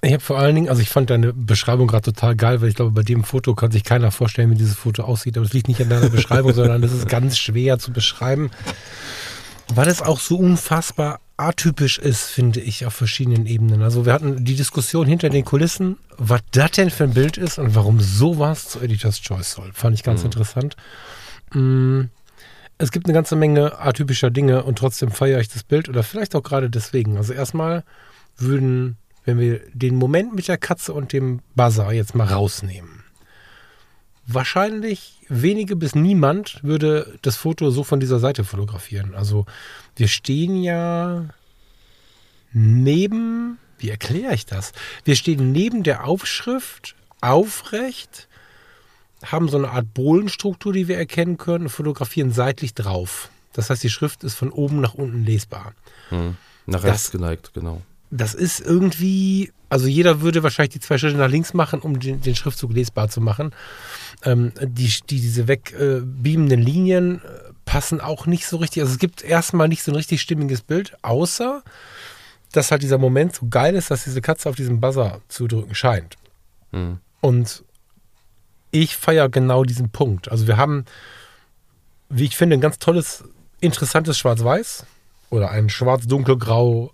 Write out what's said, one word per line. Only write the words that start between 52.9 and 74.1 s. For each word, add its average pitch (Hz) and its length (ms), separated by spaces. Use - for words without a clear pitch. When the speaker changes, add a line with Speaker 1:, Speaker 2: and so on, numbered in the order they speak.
Speaker 1:
Das 110 160
heißt, 127 140
die 120 80
Schrift - 340
ist 120 120
von 131 140
oben 147 300
nach 120 140
unten 120 300
lesbar. 107 500
Speaker 2:
Hm. 87 260
Nach 92 140
Speaker 1:
Das 98 120
Speaker 2:
rechts - 180
geneigt, 85 440
genau. 82 280
Speaker 1:
das 117 240
ist - 260
irgendwie, 190 920
also 131 180
jeder 160 320
würde 165 220
wahrscheinlich 147 320
die 131 60
zwei 143 180
Schritte 147 180
nach 139 140
links 160 240
machen, 160 260
um 147 180
den, 135 220
den 123 160
Schriftzug 123 360
lesbar 110 360
zu 117 120
machen. 113 320
Ähm, 120 380
die, 127 260
die, 139 100
diese 120 280
weg, 139 300
äh, 135 240
beamenden 131 600
Linien, 180 640
äh, - 280
passen 147 360
auch 147 260
nicht 170 200
so 170 120
richtig. 160 240
Also 131 100
es 127 60
gibt - 260
erstmal 165 440
nicht 160 140
so - 100
ein 143 40
richtig 151 260
stimmiges 143 400
Bild, 185 400
außer 175 600
dass 147 180
halt 143 120
dieser 135 160
Moment 131 360
so - 140
geil 131 260
ist, 185 160
dass 135 140
diese 131 180